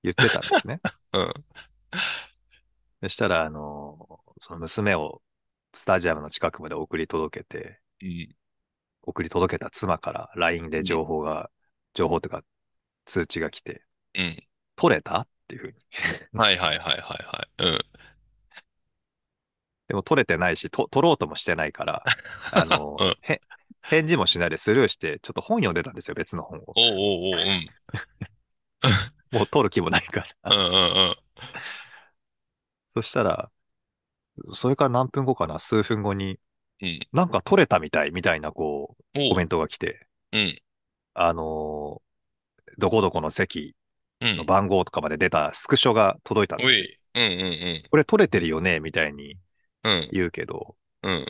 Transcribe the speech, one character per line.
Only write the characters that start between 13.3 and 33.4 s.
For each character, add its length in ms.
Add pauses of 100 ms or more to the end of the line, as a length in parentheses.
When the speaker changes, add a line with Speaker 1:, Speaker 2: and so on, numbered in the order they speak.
Speaker 1:
が 100
来 120
て、 220 (300)
Speaker 2:
う 80
ん。 220 (340)
Speaker 1:
「取 180
れ 60
た？」 200
っ 60 (200)
て 80
い 40
う 20
ふ 40
う 20
に。 720
Speaker 2:
は 120
い 60
は 160
い 60
は 40
い 40
は 80
い 60
は 460 (200)
い。 20
う 80
ん。 20 (2000)
Speaker 1:
で 80
も 80
取 180
れ 40
て 120
な 120
い 60
し、 140
と-、 200
取 160
ろ 100
う 20
と 100
も 80
し 80
て 120
な 100
い 80
か 100
ら、 220
Speaker 2:
<laughs> 460
Speaker 1:
あ 120
の、 340
Speaker 2:
う 60
ん。 180
Speaker 1:
へ-、 200 (400)
返 260
事 80
も 100
し 140
な 80
い 20
で 80
ス 160
ル 120
ー 20
し 80
て、 240
ち 120
ょ 0
っ 20
と 80
本 180
読 120
ん 20
で 100
た 80
ん 40
で 60
す 80
よ、 60
別 200
の 80
本 160
を。 80
Speaker 2:
お 40
う 40
お 560
う 40
お 20
う、 20
う 40
ん。 260 (1120)
Speaker 1:
<laughs> 320 (180)
も 120
う 40
取 160
る 60
気 120
も 80
な 100
い 40
か 220 (180)
ら。 120
Speaker 2:
う 20
ん 20
う 100
ん 40
う 380
ん。 40 (1800)
Speaker 1:
そ 60
し 100
た 120
ら、 280 (1000)